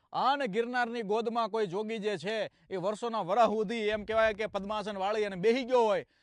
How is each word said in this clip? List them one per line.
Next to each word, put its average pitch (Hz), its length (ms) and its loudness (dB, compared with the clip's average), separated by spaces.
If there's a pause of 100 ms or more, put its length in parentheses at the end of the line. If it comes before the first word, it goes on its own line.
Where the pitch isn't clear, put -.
(140)
અને 254 340 2
ગિરનારની 233 540 -2
ગોદમાં 220 480 -2
કોઈ 214 180 0
જોગી 214 300 -4
જે 202 200 -2
છે 190 340 -4 (180)
એ 190 60 -6
વર્ષોના 214 460 -2
વરહ 190 240 4
સુધી 214 300 0
એમ 214 300 -2
કહેવાય 220 280 4
કે 208 140 -4
પદ્માસન 202 500 -6
વાળી 208 280 0
અને 196 100 -4
બેહી 233 280 2
ગયો 240 180 4
હોય 196 240 2 (180)